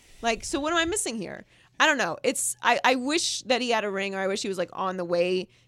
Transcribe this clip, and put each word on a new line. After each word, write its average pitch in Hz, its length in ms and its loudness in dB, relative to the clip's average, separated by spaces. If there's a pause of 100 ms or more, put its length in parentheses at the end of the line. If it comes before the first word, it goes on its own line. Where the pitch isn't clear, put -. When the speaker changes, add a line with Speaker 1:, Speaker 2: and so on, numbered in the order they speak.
Speaker 1:
<sighs> - 40 -20 (160)
Speaker 2:
Like, 226 200 -2
so - 160 -2
what 302 140 -2
am 339 60 2
I 330 60 2
missing 349 300 -4
here? - 300 -10 (340)
I 262 60 8
don't 302 140 4
know. 175 240 0
It's, - 400 0
I, 240 200 4
I 262 120 6
wish 285 480 -2
that 233 180 0
he 247 80 -2
had 220 140 2
a 208 80 -2
ring, 190 240 -4
or - 20 -4
I 190 80 0
wish 190 160 0
he 208 80 -4
was, 190 80 -4
like, 180 160 -4
on 185 240 -4
the 175 80 -4
way 180 420 2 (200)